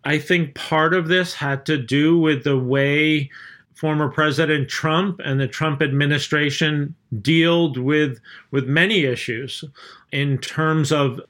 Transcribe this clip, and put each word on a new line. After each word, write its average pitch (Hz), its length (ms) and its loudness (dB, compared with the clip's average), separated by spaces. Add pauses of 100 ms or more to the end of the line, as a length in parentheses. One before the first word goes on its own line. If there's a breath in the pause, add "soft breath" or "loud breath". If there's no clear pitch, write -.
I 147 160 0
think 160 380 0
part 156 360 0
of 180 140 0
this 180 280 0
had 139 320 -4
to 143 120 0
do 147 400 2
with 156 240 2
the 139 160 2
way 139 720 0 (440 loud breath)
former 151 340 -2
President 151 600 0
Trump 175 560 -2
and 135 140 0
the 135 100 0
Trump 156 340 -2
administration 147 1120 0 (280)
dealt 165 560 2
with, 139 400 0 (320 loud breath)
with 135 160 -2
many 170 380 2
issues 123 600 -6 (460 loud breath)
in 139 280 -2
terms 156 520 0
of 143 380 0